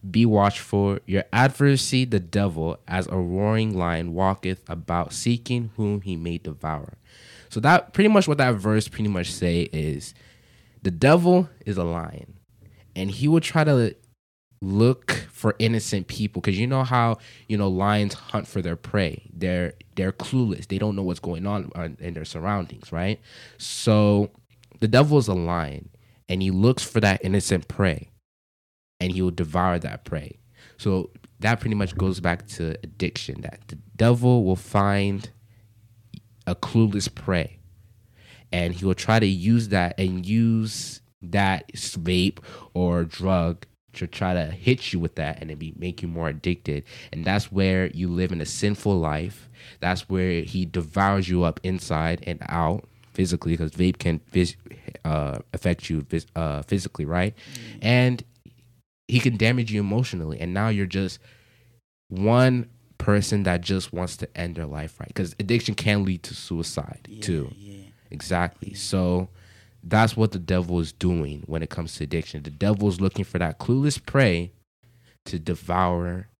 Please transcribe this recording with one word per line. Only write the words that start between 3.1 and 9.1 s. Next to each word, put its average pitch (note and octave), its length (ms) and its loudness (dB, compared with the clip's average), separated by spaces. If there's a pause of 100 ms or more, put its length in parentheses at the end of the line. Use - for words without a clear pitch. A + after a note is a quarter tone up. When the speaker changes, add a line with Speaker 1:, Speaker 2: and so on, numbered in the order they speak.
Speaker 1:
roaring G2+ 580 0
lion, E2+ 400 -2
walketh F#2+ 560 -2
about E2 440 -4
seeking A#2+ 640 -2
whom G#2 240 -2
he F#2 160 -6
may E2+ 220 -6
devour." D#2 580 -8 (500)
So - 140 -6
that, D#3 320 4
pretty G#3+ 160 6
much G3+ 180 6
what D3+ 120 2
that B2+ 160 4
verse G#2+ 340 2
pretty G#2+ 200 -2
much F2+ 220 -2